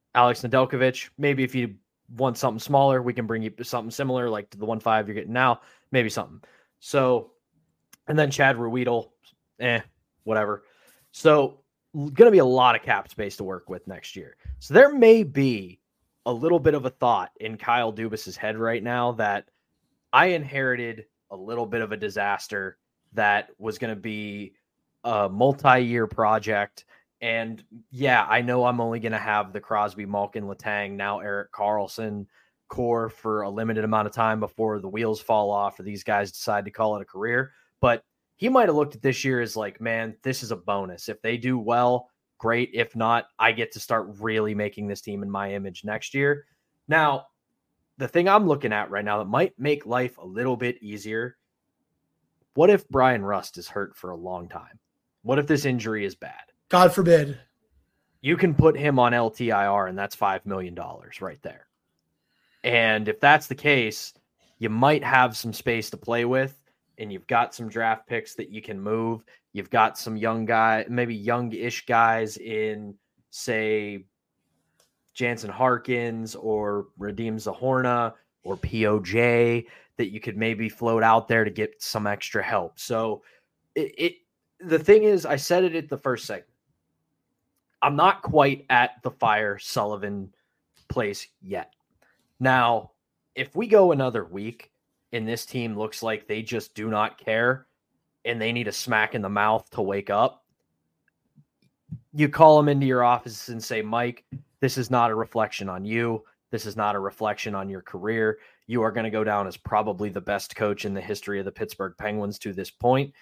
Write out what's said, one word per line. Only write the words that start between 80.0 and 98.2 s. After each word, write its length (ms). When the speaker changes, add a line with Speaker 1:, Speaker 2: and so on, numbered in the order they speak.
Speaker 1:
you 80
could 180
maybe 300
float 340
out 280
there 160
to 40
get 320
some 240
extra 380
help. 340
So 460
it, 240
it, 160
the 180
thing 260
is, 220
I 120
said 260
it 120
at 120
the 100
first 280
segment. 240
I'm 140
not 280
quite 480
at 320
the 80
fire 480
Sullivan 760
place 400
yet. 320
Now, 520
if 200
we 120
go 240
another 340
week 460
and 140
this 180
team 320
looks 240
like 260
they 140
just 340
do 140
not 280
care 500